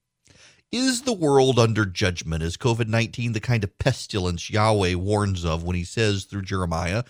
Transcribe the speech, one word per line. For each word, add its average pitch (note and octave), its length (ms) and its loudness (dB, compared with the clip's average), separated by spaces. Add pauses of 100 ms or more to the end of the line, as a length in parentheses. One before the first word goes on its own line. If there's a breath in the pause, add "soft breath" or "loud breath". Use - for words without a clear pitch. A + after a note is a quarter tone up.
(720 soft breath)
Is B3 300 0
the B3+ 100 -2
world C#3 480 4
under A2 260 4
judgment? F2 560 -2
Is E2+ 140 -4
covid A#2 320 0
nineteen A2+ 460 -2
the G#2+ 80 -4
kind A#2 240 0
of - 120 -12
pestilence F2+ 720 -2
Yahweh G#2+ 440 2
warns G2 500 0
of E2 220 -2
when F2+ 100 -2
he F2 80 -4
says G2+ 400 0
through G2+ 200 -8
Jeremiah F2+ 680 -2